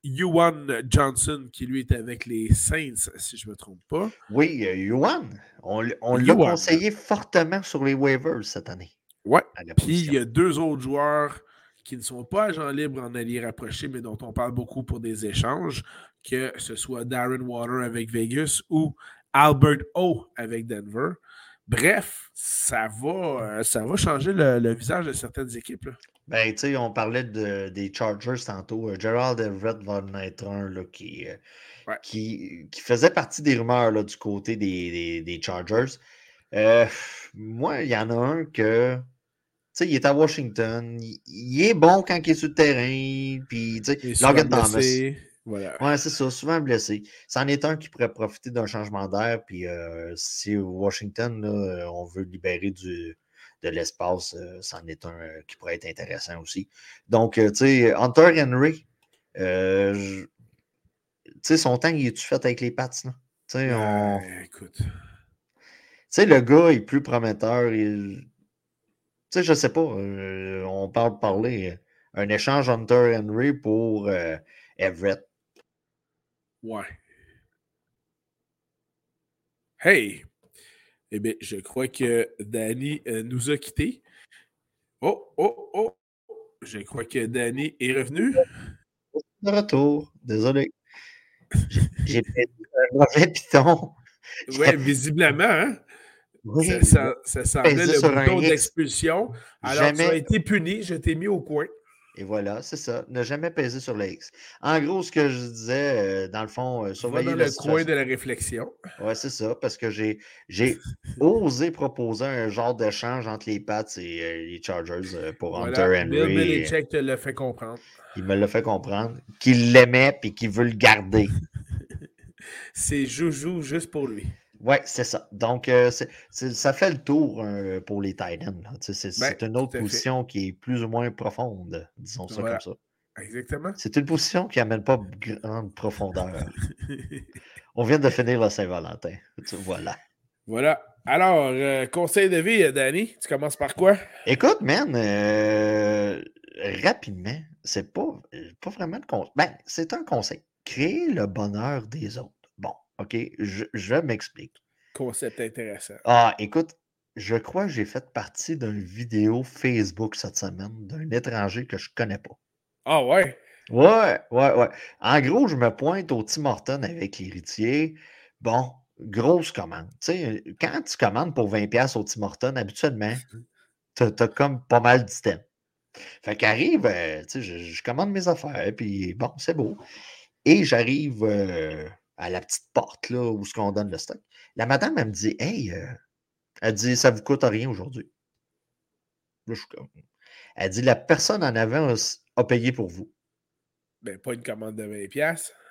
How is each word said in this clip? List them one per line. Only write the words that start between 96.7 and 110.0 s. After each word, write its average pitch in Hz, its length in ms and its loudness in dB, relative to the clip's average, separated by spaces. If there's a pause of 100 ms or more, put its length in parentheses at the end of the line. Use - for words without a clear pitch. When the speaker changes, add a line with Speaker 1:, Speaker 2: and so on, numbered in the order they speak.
Speaker 1:
ça, 135 400 6
ça 127 220 -6
semblait 143 300 4
Speaker 2:
peser 165 180 4
Speaker 1:
le 147 60 6
Speaker 2:
sur 139 180 6
un 135 80 4
Speaker 1:
bouton 127 160 6
Speaker 2:
X. 156 80 4
Speaker 1:
d'expulsion. 165 800 0 (300)
Alors, 147 320 2
tu 156 80 0
as 170 40 4
Speaker 2:
Jamais 165 140 4
Speaker 1:
été 208 200 0
puni, 196 440 -2
je 175 120 -6
t'ai 160 200 -2
mis 175 120 -4
au 196 140 0
coin. 151 240 -4 (520)
Speaker 2:
Et 98 60 -12
voilà, 101 380 -4
c'est - 160 -12
ça. 120 320 -8
Ne 123 140 -4
jamais 147 280 -4
peser 131 300 -4
sur 127 160 -6
le 98 100 -4
X. - 220 -12 (320)
En 156 180 2
gros, 175 240 -2
ce - 80 -10
que 147 160 4
je 131 100 0 (100)
disais, 113 800 -2
euh, - 40 -12
dans 107 140 -6
le 110 40 -8
fond, 123 380 -6
euh, 98 40 -4
Speaker 1:
Va 95 40 -8
Speaker 2:
surveiller 127 380 -2
Speaker 1:
dans 139 40 0
Speaker 2:
la 160 100 4
Speaker 1:
le 143 40 0
Speaker 2:
situation. 147 240 -4
Speaker 1:
coin 160 100 2
de 160 100 0
la 139 100 0
réflexion. 127 720 -6 (280)
Speaker 2:
Ouais, 110 140 -2
c'est 135 160 -8
ça, 110 240 -4
parce - 200 -6
que 113 140 -4
j'ai, 107 300 -4 (280)